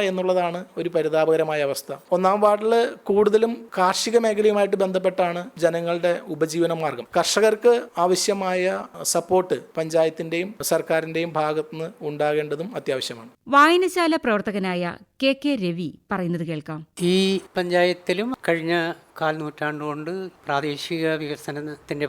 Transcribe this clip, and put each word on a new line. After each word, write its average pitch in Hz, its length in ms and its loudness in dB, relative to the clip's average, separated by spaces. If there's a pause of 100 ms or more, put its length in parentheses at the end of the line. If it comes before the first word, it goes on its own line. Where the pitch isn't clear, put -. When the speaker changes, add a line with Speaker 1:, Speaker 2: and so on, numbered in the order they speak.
Speaker 1:
എന്നുള്ളതാണ് 180 520 0 (160)
ഒരു 170 120 -4
പരിതാപകരമായ 156 800 2
അവസ്ഥ. 139 240 -6 (200)
ഒന്നാം 185 300 4
വാർഡിൽ 208 320 4 (360)
കൂടുതലും 214 440 4 (240)
കാർഷിക 190 400 2
മേഖലയുമായിട്ട് 208 680 2
ബന്ധപ്പെട്ടാണ് 185 600 0 (140)
ജനങ്ങളുടെ 170 560 0 (220)
ഉപജീവന 160 380 0
മാർഗം. 143 340 -4 (100)
കർഷകർക്ക് 214 580 4 (220)
ആവശ്യമായ 185 840 0 (240)
സപ്പോർട്ട് 175 560 0 (180)
പഞ്ചായത്തിന്റെയും 165 720 0 (100)
സർക്കാരിന്റെയും 160 720 -2
ഭാഗത്തുനിന്ന് 156 560 -2 (120)
ഉണ്ടാകേണ്ടതും 151 720 -2
അത്യാവശ്യമാണ്. 127 540 -6 (180)
Speaker 2:
വായനശാല 330 680 4
പ്രവർത്തകനായ 190 800 -2 (280)
കെ 269 80 4 (120)
കെ 294 120 0
രവി 175 340 -4 (220)
പറയുന്നത് 175 360 -4
കേൾക്കാം. 156 320 -8 (220)
Speaker 3:
ഈ 180 160 2 (400)
പഞ്ചായത്തിലും 180 720 0 (180)
കഴിഞ്ഞ 165 260 0 (480)
കാൽ 156 160 0
നൂറ്റാണ്ട് 151 460 -6
കൊണ്ട് 151 280 -6 (340)
പ്രാദേശിക 151 600 -2 (140)
വികസനത്തിന്റെ 147 880 -8